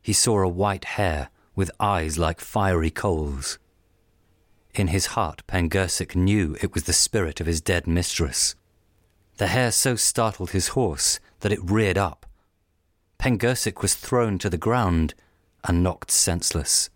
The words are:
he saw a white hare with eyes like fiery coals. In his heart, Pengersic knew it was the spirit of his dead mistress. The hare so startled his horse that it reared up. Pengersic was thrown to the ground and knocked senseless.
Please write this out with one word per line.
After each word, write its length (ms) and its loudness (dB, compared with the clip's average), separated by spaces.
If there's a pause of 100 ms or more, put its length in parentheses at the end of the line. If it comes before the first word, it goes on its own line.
he 120 -2
saw 260 4
a 80 4
white 380 -2
hare 440 -2 (240)
with 160 -2 (120)
eyes 360 0
like 220 0
fiery 500 0
coals. 720 -4 (1120)
In 140 0
his 200 0 (100)
heart, 280 -4
Pengersic 720 -2
knew 460 2
it 120 -4
was 100 -2
the 100 -2
spirit 480 0
of 40 -2
his 140 0
dead 280 0
mistress. 680 0 (800)
The 120 -2
hare 260 2
so 240 2
startled 540 0
his 180 0
horse 500 0 (220)
that 100 0
it 180 -4
reared 280 2
up. 280 -2 (960)
Pengersic 600 0
was 140 0
thrown 420 0
to 120 -2
the 80 -2
ground 560 2 (520)
and 180 2
knocked 260 -2
senseless. 880 0